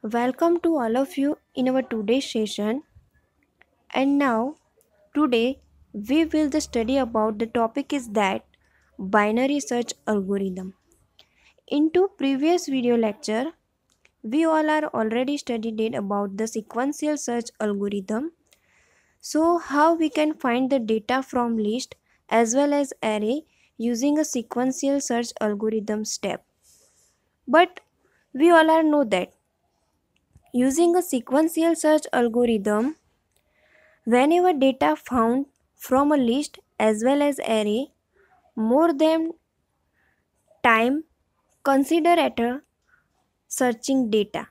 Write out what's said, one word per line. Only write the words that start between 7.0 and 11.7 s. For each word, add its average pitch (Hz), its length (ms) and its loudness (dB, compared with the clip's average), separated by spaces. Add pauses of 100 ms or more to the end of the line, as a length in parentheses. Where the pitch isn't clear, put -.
the 226 80 -4
topic 233 440 -4
is 262 200 -4
that 202 340 -2 (520)
binary 220 600 0
search 240 320 -6 (160)
algorithm. 190 680 -4 (920)
In 302 240 0